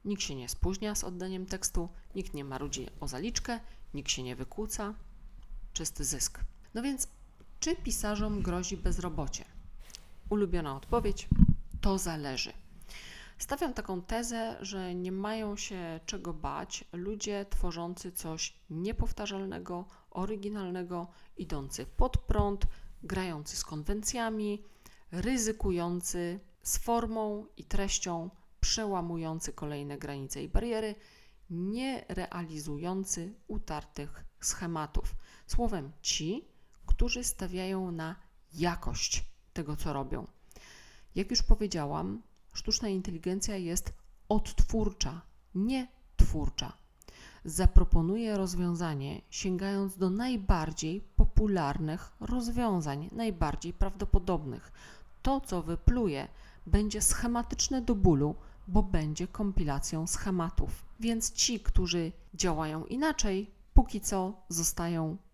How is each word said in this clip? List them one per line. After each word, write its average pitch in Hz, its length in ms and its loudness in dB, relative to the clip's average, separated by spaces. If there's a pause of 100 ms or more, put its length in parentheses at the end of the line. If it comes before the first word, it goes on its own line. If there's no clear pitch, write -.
Nikt 202 160 -4
się 147 140 -4
nie 123 140 -10
spóźnia 190 460 -2
z - 80 -2
oddaniem 185 420 -6
tekstu, 180 440 -2 (260)
nikt 185 180 -6
nie 147 100 -6
marudzi 135 440 -6 (120)
o 147 80 -6
zaliczkę, 220 520 -4 (340)
nikt 143 180 -6
się 127 120 -4
nie 127 120 -6
wykłóca. 202 580 -6 (800)
Czysty - 300 -6
zysk. - 360 -4 (340)
No 226 80 -4
więc, 269 260 -2 (520)
czy 330 160 0
pisarzom 208 680 -2
grozi 180 360 -2
bezrobocie? 165 680 -2 (840)
Ulubiona 175 460 0
odpowiedź: 220 540 0 (520)
to 196 160 6
zależy. 151 560 -4 (840)
Stawiam 285 360 -2
taką 190 280 -4
tezę, 226 600 -4
że 190 340 -6
nie 180 160 -4
mają 208 440 -4
się 170 500 -8
czego 180 280 -6
bać 151 580 -8
ludzie 202 580 -6
tworzący 175 640 -2
coś 160 420 -6 (160)
niepowtarzalnego, 190 1160 -4 (260)
oryginalnego, 185 960 -6 (300)
idący 139 480 -6
pod - 320 4
prąd, 202 500 4 (360)
grający 170 540 -4
z - 60 -6
konwencjami, 208 1000 -4 (480)
ryzykujący 180 1300 -2 (240)
z - 140 0
formą 220 680 -2 (120)
i - 60 -16
treścią, 180 680 0 (300)
przełamujący 170 960 -2
kolejne 143 440 -6
granice 139 460 -8
i 156 60 -8
bariery, 220 460 0 (540)
nie 214 600 -4
realizujący 175 1200 -6 (140)
utartych - 800 -6 (140)
schematów. - 760 -2 (320)
Słowem, 196 440 2 (100)
ci, 185 440 -2 (400)
którzy 247 380 4
stawiają 185 680 -4
na 165 240 -4 (380)
jakość - 720 0 (280)
tego, 151 220 -4
co 147 180 0
robią. 135 340 -4 (880)
Jak 190 160 -2
już 240 120 4
powiedziałam, 180 800 6 (320)
sztuczna 214 360 -2
inteligencja 190 680 -2
jest 175 360 -4 (360)
odtwórcza, 196 920 4 (340)
nie 247 320 0 (300)
twórcza. - 600 4 (680)
Zaproponuje 180 920 6
rozwiązanie, 175 920 -2
sięgając 196 680 -2
do 185 120 2
najbardziej 190 920 2
popularnych 165 1160 4
rozwiązań, 214 920 0
najbardziej 175 600 -2
prawdopodobnych. 185 1000 2 (500)
To, 269 200 2
co 180 220 -2
wypluje, 170 640 4 (380)
będzie 208 360 2
schematyczne 240 800 0
do 233 140 2
bólu, 156 400 6 (320)
bo 202 160 6
będzie 175 440 0
kompilacją 165 800 0
schematów. - 800 0 (140)
Więc 226 340 -2
ci, 233 260 2
którzy 170 520 4 (220)
działają 160 520 0
inaczej, 233 640 0 (220)
póki - 280 8
co 190 480 -2
zostają 165 680 -2 (160)